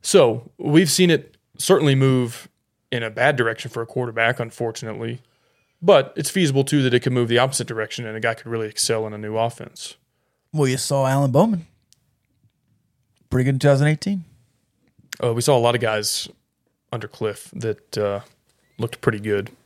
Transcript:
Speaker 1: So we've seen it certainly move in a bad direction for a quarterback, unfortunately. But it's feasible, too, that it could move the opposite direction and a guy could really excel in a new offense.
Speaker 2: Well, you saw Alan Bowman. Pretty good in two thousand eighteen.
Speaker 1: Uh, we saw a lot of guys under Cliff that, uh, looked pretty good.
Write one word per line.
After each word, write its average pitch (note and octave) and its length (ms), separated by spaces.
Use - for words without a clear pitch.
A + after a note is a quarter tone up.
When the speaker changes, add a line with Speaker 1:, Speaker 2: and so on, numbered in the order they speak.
Speaker 1:
So A#2+ 540
we've D3+ 340
seen F3+ 200
it - 260
certainly D3+ 380
move C3 520
in A#2+ 100
a A2 80
bad B2 260
direction A2+ 360
for A#2 100
a A2+ 40
quarterback, A#2 540
unfortunately. A2+ 800
But D3+ 320
it's D3 140
feasible, C#3 320
too, C#3+ 220
that B2 100
it B2 60
could C3 120
move A#2+ 160
the A#2 100
opposite B2+ 280
direction A2 400
and A2 100
a A2 40
guy A2+ 140
could - 120
really A2+ 220
excel A2 400
in G#2+ 40
a G#2+ 60
new G#2+ 180
offense. - 600
Speaker 2:
Well, D3 160
you B2+ 80
saw C#3 300
Alan C3+ 260
Bowman. G#3 340
Pretty B2+ 140
good C#3 120
in - 20
two D3 100
thousand C#3+ 200
eighteen. F3 360
Speaker 1:
Uh, A#2+ 120
we A#2+ 80
saw C#3 140
a A#2+ 40
lot A#2 140
of A#2+ 60
guys G#2+ 480
under A2 160
Cliff - 460
that, - 440
uh, G2+ 220
looked A#2 220
pretty A2 180
good. G#2 320